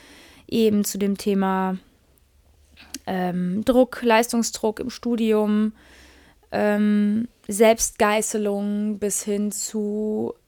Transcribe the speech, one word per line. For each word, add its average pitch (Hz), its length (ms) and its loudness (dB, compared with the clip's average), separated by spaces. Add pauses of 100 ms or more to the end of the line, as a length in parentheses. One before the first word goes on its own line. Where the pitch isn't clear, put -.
(460)
Eben 208 380 2
zu - 140 -6
dem 202 180 0
Thema, 190 640 0 (1300)
ähm, 180 580 -2
Druck, 247 380 0
Leistungsdruck 226 760 0
im 247 100 -6
Studium, 214 840 0 (800)
ähm, 208 760 2 (200)
Selbstgeißelung 208 1500 0
bis 202 240 -4
hin 208 280 -2
zu 214 840 -4 (140)